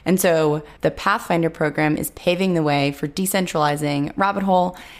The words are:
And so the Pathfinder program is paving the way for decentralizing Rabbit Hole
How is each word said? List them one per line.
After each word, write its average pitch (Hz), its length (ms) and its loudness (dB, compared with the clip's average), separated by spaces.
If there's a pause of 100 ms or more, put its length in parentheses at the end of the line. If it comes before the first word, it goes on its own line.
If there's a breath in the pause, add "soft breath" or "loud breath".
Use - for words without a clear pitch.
And 180 140 2
so 156 460 2 (160 loud breath)
the - 100 0
Pathfinder 175 600 0
program 156 460 0
is - 160 -6
paving 180 420 0
the 165 80 2
way 143 280 2
for 143 160 -6
decentralizing 147 1080 -2
Rabbit 196 260 0
Hole 180 340 2 (240 loud breath)